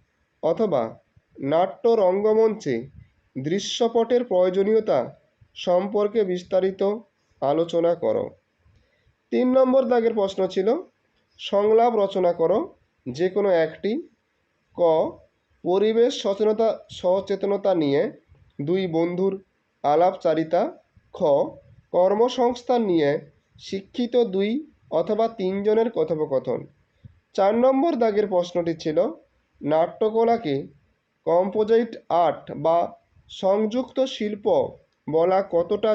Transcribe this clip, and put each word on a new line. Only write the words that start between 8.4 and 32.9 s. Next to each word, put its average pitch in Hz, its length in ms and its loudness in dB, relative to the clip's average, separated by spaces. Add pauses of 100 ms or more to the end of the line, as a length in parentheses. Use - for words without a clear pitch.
তিন 240 200 2
নম্বর 262 320 4
দাগের 233 300 0
প্রশ্ন 196 320 -2
ছিল, 190 220 -2 (720)
সংলাপ 220 560 2
রচনা 190 360 0
করো 170 260 2 (480)
যে 135 220 -4
কোনো 196 240 0
একটি। 165 400 0 (840)
ক, 180 60 0 (840)
পরিবেশ 220 480 2 (100)
সচেতনতা, 214 460 0 (220)
সচেতনতা 196 840 -2
নিয়ে 151 280 2 (600)
দুই 180 240 -2
বন্ধুর 175 460 0 (500)
আলাপচারিতা। 165 800 2 (500)
খ, - 60 -16 (760)
কর্মসংস্থান 240 880 0
নিয়ে 165 280 2 (480)
শিক্ষিত 233 580 -8
দুই 202 340 0 (400)
অথবা 214 380 0
তিনজনের 214 600 0
কথোপকথন। 156 720 -2 (720)
চার 202 220 2
নম্বর 269 420 2
দাগের 214 320 0
প্রশ্নটি 175 460 -2
ছিল, 160 240 -4 (640)
নাট্যকলাকে 214 920 0 (720)
কম্পোজিট 214 640 0 (180)
আর্ট 160 360 0 (120)
বা 160 220 0 (500)